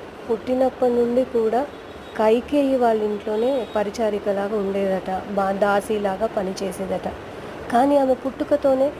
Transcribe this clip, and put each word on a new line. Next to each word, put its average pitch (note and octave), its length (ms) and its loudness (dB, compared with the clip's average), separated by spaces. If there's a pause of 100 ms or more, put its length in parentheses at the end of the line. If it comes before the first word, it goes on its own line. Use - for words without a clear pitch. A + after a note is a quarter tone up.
(320)
పుట్టినప్పటి B3+ 640 0
నుండి A#3+ 300 2
కూడా A3+ 400 0 (540)
కైకేయి B3 580 4
వాళ్ళ A3+ 280 4
ఇంట్లోనే G#3+ 720 0
పరిచారికలాగా G#3 800 -2
ఉండేదట, F#3+ 640 -2 (100)
బా-, G3 200 2
దాసీలాగా G3+ 760 0
పనిచేసేదట. F#3 800 -4 (640)
కానీ C#4 260 4
ఆమె C4 160 4
పుట్టుకతోనే C4+ 880 0